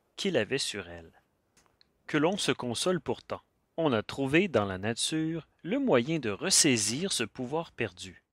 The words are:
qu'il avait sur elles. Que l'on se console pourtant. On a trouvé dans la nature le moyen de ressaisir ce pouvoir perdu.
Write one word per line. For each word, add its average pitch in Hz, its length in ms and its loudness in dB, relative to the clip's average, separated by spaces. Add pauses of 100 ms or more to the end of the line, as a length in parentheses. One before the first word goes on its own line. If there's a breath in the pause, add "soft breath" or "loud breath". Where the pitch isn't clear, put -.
(160)
qu'il 180 220 -2
avait 113 200 0
sur 95 320 -6
elles. 85 320 -18 (840)
Que 156 100 0
l'on 175 200 2
se - 160 0
console 139 480 -2
pourtant. - 400 -6 (340)
On 160 160 2
a 107 100 4
trouvé 143 460 2
dans 117 180 4
la 95 120 -4
nature 156 680 -4 (160)
le 196 160 -4
moyen 160 420 2
de 113 100 -4
ressaisir 131 840 2
ce 113 140 0
pouvoir 139 480 -6
perdu. 95 600 -8